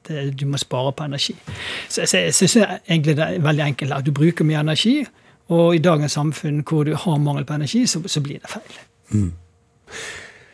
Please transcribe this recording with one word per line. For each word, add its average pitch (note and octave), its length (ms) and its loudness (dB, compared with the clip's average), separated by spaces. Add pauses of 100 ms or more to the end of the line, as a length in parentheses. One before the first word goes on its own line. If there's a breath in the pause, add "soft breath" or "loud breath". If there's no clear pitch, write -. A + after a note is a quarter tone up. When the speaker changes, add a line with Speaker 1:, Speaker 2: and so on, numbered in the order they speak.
(100)
Speaker 1:
eh, C#3 200 -4
du C#3 160 -6
må C#3 120 -2
spare C3 340 -2
på D3+ 120 -8
energi. C#3+ 320 -6 (520 loud breath)
Så, - 200 -4
så - 40 0 (120)
jeg D#3+ 80 0
synes F#3+ 560 4
egentlig D#3 280 4
det - 20 0
er F3 200 -2
veldig D3 380 2
enkelt C#3 160 -4
at C#3 120 -4
du D3+ 60 0
bruker D#3+ 340 2
mye D#3 140 2
energi, A3 480 2 (440 soft breath)
og E3+ 240 6
i E3+ 40 4
dagens D3 380 2
samfunn D3 480 -2
hvor D3+ 220 0
du D#3 100 0
har D3 220 0
mangel C#3+ 260 0
på D3+ 100 -6
energi, D3+ 320 0
så, - 220 -2
så - 140 -2
blir C#3+ 180 -8
det - 80 -18
feil. - 300 -16 (340)
Speaker 2:
Mm. G2+ 200 0 (1200 loud breath)